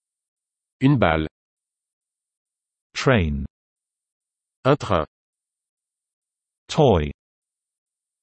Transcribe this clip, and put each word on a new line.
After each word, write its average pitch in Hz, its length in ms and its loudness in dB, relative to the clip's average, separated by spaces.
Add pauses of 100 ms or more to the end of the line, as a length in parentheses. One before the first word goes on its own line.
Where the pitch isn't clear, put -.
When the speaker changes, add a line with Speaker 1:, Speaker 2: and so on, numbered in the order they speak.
(800)
Speaker 1:
Une 139 160 4
balle. 82 300 0 (1700)
Speaker 2:
Train. 80 500 -2 (1200)
Speaker 1:
Un 139 120 2
train. 85 280 -4 (1600)
Speaker 2:
Toy. 90 420 2 (1120)